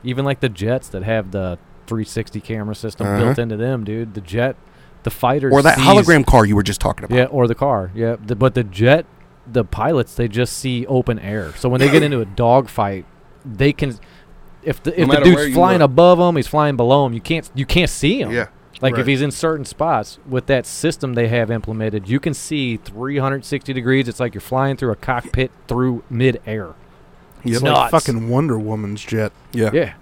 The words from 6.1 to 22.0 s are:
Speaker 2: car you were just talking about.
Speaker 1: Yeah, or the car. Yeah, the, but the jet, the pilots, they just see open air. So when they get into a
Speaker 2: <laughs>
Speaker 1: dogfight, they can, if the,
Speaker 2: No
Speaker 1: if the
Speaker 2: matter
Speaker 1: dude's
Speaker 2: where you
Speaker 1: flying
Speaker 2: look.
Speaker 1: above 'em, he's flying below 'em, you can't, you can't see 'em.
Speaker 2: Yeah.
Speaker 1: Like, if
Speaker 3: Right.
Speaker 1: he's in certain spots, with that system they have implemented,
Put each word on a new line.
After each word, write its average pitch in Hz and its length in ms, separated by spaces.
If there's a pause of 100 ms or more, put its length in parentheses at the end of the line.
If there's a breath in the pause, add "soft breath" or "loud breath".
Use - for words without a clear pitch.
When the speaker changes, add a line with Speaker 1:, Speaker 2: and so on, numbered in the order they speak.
Speaker 2:
car 117 200
you 104 100
were 101 80
just 101 160
talking - 240
about. 120 140
Speaker 1:
Yeah, 127 80
or 127 220
the 113 80
car. 107 400
Yeah, 113 200 (100)
the, 104 120
but 127 160
the 123 100
jet, 117 420 (460)
the 113 140
pilots, 127 500
they 120 140
just 120 280
see 123 300
open 123 320
air. 95 380
So 131 120
when 127 120
they 139 80
get 151 140
into 143 180
a 107 40
Speaker 2:
<laughs> 98 180
Speaker 1:
dogfight, 113 640 (400)
they 131 280
can, 131 240 (680 soft breath)
if - 200
the, 180 80
Speaker 2:
No 160 60
Speaker 1:
if - 40
the 143 60
Speaker 2:
matter 143 180
Speaker 1:
dude's 180 100
Speaker 2:
where 147 120
you 131 60
Speaker 1:
flying 180 260
Speaker 2:
look. 143 120
Speaker 1:
above 175 300
'em, 175 160
he's 123 100
flying 147 300
below 135 280
'em, 120 80
you 113 80
can't, 160 320
you 135 120
can't 170 240
see 202 320
'em. 110 100
Speaker 2:
Yeah. 113 160 (340)
Speaker 1:
Like, 131 120
if 120 60
Speaker 3:
Right. 123 80
Speaker 1:
he's 135 140
in 143 100
certain 160 340
spots, 147 640
with 127 200
that 131 180
system - 500
they 117 140
have 117 220
implemented, 110 580